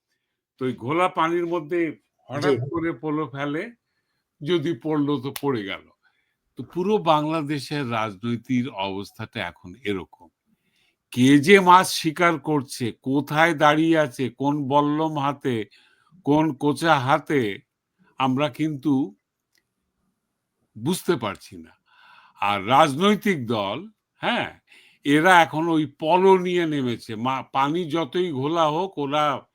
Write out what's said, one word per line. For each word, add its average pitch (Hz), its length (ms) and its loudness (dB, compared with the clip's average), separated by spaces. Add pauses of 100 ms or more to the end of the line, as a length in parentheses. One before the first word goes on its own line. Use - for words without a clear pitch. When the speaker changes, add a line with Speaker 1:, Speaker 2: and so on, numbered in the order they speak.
(580)
Speaker 1:
তো 127 80 -6
ওই 127 80 -2
ঘোলা 165 340 -2
পানির 170 380 -2
মধ্যে 165 520 -4 (300)
হঠাৎ 143 240 -2
Speaker 2:
জি। 123 180 -2
Speaker 1:
করে 165 240 -4
পলো 151 340 -6
ফেলে, 147 440 -8 (720)
যদি 165 420 -2
পড়লো 147 360 -2
তো 139 220 -8
পড়ে 127 220 -2
গেল। 87 260 -12 (680)
তো 131 80 -14
পুরো 190 340 -2
বাংলাদেশের 151 960 -2
রাজনৈতিক 117 760 -4
অবস্থাটা 98 760 -8
এখন - 360 -18
এরকম। 90 440 -6 (840)
কে 135 280 6
যে 196 200 8
মাছ 185 280 6
শিকার 165 520 0
করছে, 131 520 -4
কোথায় 147 640 0
দাঁড়িয়ে 156 460 4
আছে, 131 300 -2
কোন 143 380 -4
বল্লম 147 520 0
হাতে, 127 460 -2 (580)
কোন 151 300 2
কোচা 147 460 0
হাতে, 131 600 0 (580)
আমরা 135 320 0
কিন্তু 151 680 -2 (1600)
বুঝতে 165 380 -2
পারছি 98 420 -8
না। 82 220 -20 (600)
আর 101 280 -2
রাজনৈতিক 156 800 2
দল, 117 420 -4 (260)
হ্যাঁ, 160 440 -6 (440)
এরা 165 380 6
এখন 160 260 0
ওই 156 320 0
পলো 180 380 6
নিয়ে 180 280 -2
নেমেছে। 123 500 -4
মা-, 123 360 -4
পানি 147 380 -2
যতই 165 420 -4
ঘোলা 151 360 0
হোক, 170 300 -4
ওরা 143 440 -2 (140)